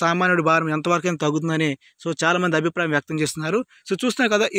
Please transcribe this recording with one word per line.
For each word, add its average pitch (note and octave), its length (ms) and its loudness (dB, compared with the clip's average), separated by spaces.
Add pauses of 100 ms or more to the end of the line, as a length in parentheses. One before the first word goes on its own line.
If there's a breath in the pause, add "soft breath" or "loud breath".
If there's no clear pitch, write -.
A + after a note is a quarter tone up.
సామాన్యుడి F3 480 2
భారం D#3+ 280 2
ఎంతవరకైనా E3+ 480 0
తగ్గుతుందని D#3 460 0 (320 soft breath)
so E3 100 -4 (100)
చాలామంది F3 380 2
అభిప్రాయం E3 360 -2
వ్యక్తం D#3 260 -4
చేస్తున్నారు. D#3+ 380 -4 (280 soft breath)
So G3 140 -2
చూస్తున్నారు A#3 320 0
కదా, G#3+ 120 2 (120)